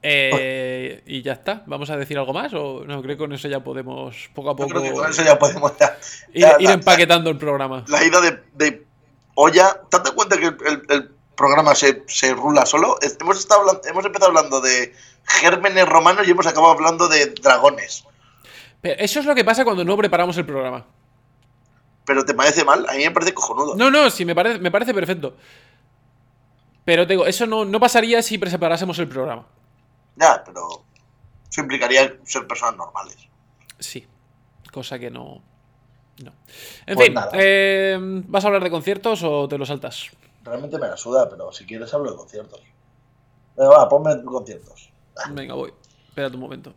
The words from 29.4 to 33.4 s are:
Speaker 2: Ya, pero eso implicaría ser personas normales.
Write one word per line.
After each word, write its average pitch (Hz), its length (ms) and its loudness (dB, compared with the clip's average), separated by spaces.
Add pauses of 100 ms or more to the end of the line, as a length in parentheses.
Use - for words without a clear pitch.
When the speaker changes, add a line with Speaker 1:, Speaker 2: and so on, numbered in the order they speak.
Speaker 2:
Ya, 302 240 4
pero 87 400 -18 (680)
eso - 120 -8
implicaría 131 600 0
ser 123 240 -10
personas 117 280 -6
normales. - 400 -16 (640)